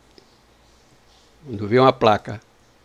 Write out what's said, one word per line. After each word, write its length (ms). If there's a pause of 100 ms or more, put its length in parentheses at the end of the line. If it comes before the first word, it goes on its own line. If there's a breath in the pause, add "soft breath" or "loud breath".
(1400)
Quando 240
vê 100
uma 140
placa 480 (440)